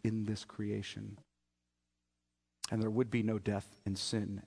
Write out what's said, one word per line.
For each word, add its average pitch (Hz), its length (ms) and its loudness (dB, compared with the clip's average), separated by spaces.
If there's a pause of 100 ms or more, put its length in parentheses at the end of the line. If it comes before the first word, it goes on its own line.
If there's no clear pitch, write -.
in 110 220 0
this 107 200 -2
creation. 104 720 -6 (1500)
And 110 100 4
there 110 80 2
would 113 220 2
be 117 100 4
no 110 160 4
death 101 380 0 (100)
and 98 120 0
sin 101 500 -2